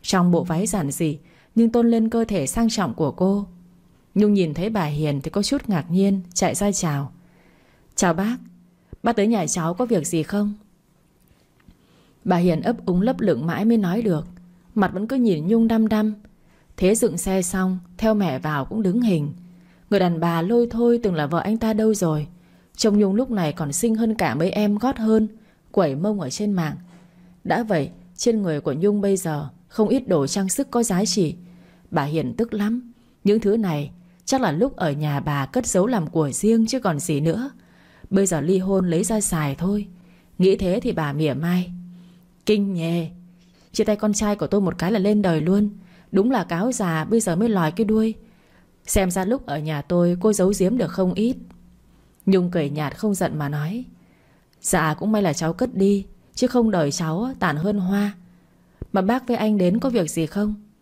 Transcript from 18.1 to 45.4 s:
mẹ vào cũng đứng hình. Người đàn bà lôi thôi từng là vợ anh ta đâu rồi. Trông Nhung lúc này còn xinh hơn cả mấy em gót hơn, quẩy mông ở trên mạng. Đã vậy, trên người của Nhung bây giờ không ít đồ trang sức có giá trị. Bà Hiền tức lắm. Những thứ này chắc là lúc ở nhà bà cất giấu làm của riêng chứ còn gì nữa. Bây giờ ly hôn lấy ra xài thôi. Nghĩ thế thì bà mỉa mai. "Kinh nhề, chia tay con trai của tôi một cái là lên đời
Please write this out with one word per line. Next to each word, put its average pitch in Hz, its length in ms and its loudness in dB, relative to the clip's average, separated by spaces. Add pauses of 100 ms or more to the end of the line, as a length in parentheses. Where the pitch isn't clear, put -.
mẹ 180 260 0
vào 151 260 -4
cũng 220 180 -6
đứng 190 180 0
hình. 170 320 0 (560)
Người 202 100 4
đàn 175 200 2
bà 170 220 0
lôi 233 300 2
thôi 233 320 2
từng 190 120 0
là 147 120 0
vợ 165 120 0
anh 214 180 -2
ta 220 160 0
đâu 220 200 2
rồi. 156 340 0 (480)
Trông 208 240 2
Nhung 196 160 2
lúc 262 160 0
này 170 220 -2
còn 143 200 -4
xinh 226 220 0
hơn 220 200 0
cả 151 200 0
mấy 165 160 0
em 208 260 0
gót 247 200 -2
hơn, 220 300 2 (440)
quẩy 156 240 2
mông 196 260 -2
ở 135 80 -6
trên 208 240 -2
mạng. 165 220 -2 (680)
Đã - 200 0
vậy, 185 260 -2 (260)
trên 226 260 0
người 156 200 -2
của 147 120 -2
Nhung 202 280 0
bây 196 160 2
giờ 151 320 -4 (180)
không 214 220 0
ít 262 180 0
đồ 147 200 2
trang 190 220 -2
sức 277 220 -4
có 240 120 0
giá 180 220 0
trị. 175 300 0 (560)
Bà 156 120 0
Hiền 147 300 -4
tức 233 200 -4
lắm. 220 400 -4 (300)
Những 208 160 4
thứ 208 180 2
này 156 340 -2 (340)
chắc 262 160 0
là 196 100 2
lúc 196 240 0
ở 156 160 0
nhà 147 280 -2
bà 143 260 -2
cất - 220 -4
giấu 190 200 2
làm 208 200 0
của 151 240 0
riêng 226 360 2
chứ 262 120 -2
còn 165 200 -2
gì 147 220 -2
nữa. 202 300 -2 (580)
Bây 190 160 2
giờ 165 160 -2
ly 180 160 2
hôn 185 320 0
lấy 170 140 0
ra 220 180 -2
xài 151 340 -2
thôi. 202 320 -2 (500)
Nghĩ 185 180 4
thế 190 280 0
thì 240 80 -2
bà 147 220 -2
mỉa 147 200 0
mai. 175 380 -2 (760)
"Kinh 202 280 0
nhề, 165 360 -2 (640)
chia 226 120 0
tay 208 120 2
con 214 180 0
trai 208 220 0
của 160 120 -4
tôi 202 140 2
một 175 160 -2
cái 175 140 -2
là 226 80 0
lên 208 220 2
đời 170 200 2